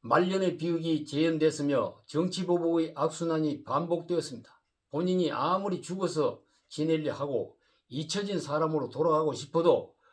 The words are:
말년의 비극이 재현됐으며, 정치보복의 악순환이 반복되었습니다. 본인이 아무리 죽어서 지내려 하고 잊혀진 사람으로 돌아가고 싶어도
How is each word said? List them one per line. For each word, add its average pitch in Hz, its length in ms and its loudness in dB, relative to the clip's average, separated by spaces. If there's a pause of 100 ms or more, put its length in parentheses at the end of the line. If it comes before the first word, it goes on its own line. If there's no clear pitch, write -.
말년의 180 560 2
비극이 165 480 -2
재현됐으며, 147 1000 0
정치보복의 170 880 0
악순환이 156 680 -2
반복되었습니다. 165 960 -4 (300)
본인이 175 420 0
아무리 180 480 -2
죽어서 165 640 -2 (260)
지내려 151 460 -2
하고 131 420 -4 (320)
잊혀진 190 500 -4
사람으로 151 520 0
돌아가고 156 420 2
싶어도 151 640 2 (160)